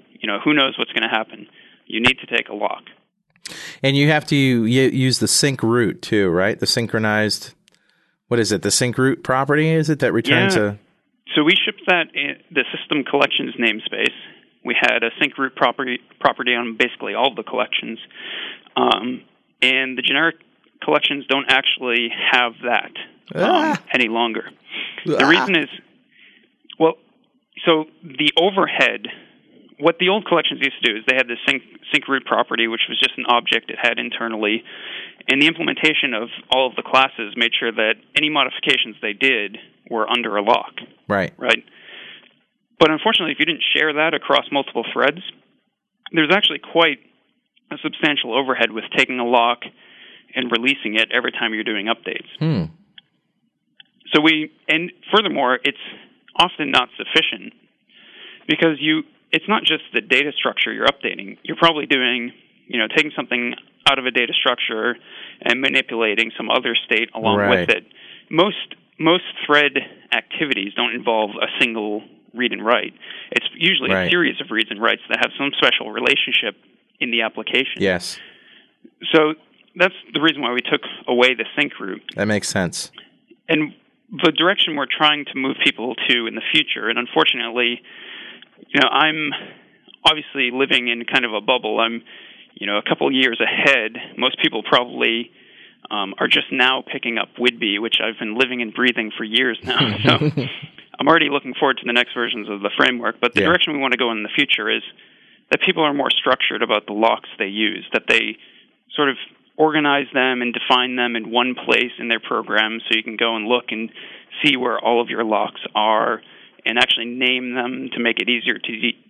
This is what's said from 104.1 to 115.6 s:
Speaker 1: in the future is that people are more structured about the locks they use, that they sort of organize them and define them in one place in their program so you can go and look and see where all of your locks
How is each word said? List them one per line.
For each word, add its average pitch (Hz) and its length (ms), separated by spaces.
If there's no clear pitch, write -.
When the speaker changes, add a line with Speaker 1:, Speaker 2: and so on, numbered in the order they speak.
Speaker 1:
in 107 140
the 98 60
future 110 380
is 110 140
that 147 100
people 170 240
are 143 100
more 131 160
structured - 500
about 110 260
the 104 60
locks 110 360
they 104 80
use, 101 460
that - 160
they 113 280
sort 147 120
of 127 80
organize 147 560
them 127 300
and 120 100
define 127 440
them 120 180
in 113 160
one 123 240
place 123 440
in 120 100
their 113 120
program 110 600
so - 160
you 110 80
can 113 120
go 113 200
and 107 100
look 120 240
and 113 200
see 143 140
where 123 220
all 117 220
of 117 80
your 113 160
locks 107 360